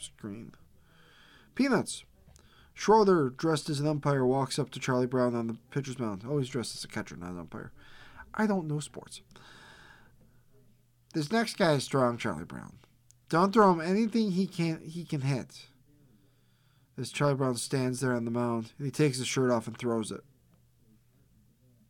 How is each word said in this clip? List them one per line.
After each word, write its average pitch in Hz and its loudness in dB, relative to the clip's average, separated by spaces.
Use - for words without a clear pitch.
screen. - -14
Peanuts. 247 0
Schroeder, 190 6
dressed 156 0
as 143 -2
an 147 0
umpire, 147 2
walks 131 2
up 123 -2
to 127 -10
Charlie 127 2
Brown 123 2
on 117 -2
the 113 -6
pitcher's 131 -6
mound. 104 -6
Oh, 147 -2
he's 127 -2
dressed 120 -6
as - -12
a - -16
catcher, 101 -8
not 87 -10
an 90 -10
umpire. - -12
"I 214 0
don't 190 0
know 147 -4
sports." - -14
"This 151 -4
next 226 -2
guy 165 6
is 131 0
strong, 123 2
Charlie 85 -6
Brown. 60 -14
Don't 185 4
throw 208 8
him 165 0
anything 214 2
he 180 2
can't, 165 -4
he 165 -12
can 147 -4
hit." 135 -4
As 123 -8
Charlie 143 2
Brown 131 0
stands 127 -2
there 131 0
on 117 -2
the 117 -4
mound, 117 -2
and 143 -10
he 135 -4
takes 143 2
his 127 -4
shirt 127 2
off 117 2
and 110 -12
throws 113 -2
it. - -12